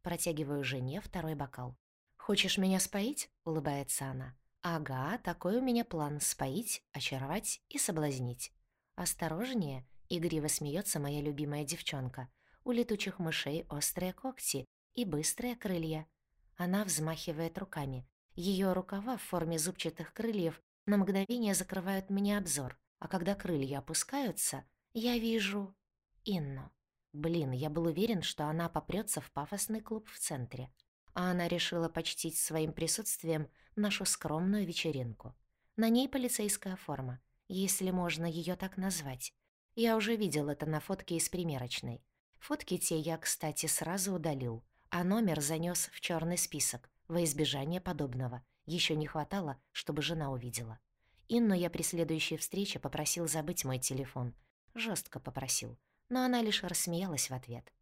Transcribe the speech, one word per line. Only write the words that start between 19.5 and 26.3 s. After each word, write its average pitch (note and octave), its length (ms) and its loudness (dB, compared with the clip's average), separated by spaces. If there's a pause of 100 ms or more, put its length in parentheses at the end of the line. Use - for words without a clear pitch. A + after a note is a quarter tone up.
зубчатых D#3+ 540 -4
крыльев G#3 500 0 (240)
на G#3 100 6
мгновение G3 580 4
закрывают F#3+ 560 -2
мне G3+ 280 2
обзор, D3 400 -2 (200)
а - 100 -10
когда F3 260 2
крылья C#3+ 440 0
опускаются, D#3+ 840 -2 (300)
я A#3+ 240 2
вижу G3+ 560 0 (500)
Инну. C#3 480 -2 (400)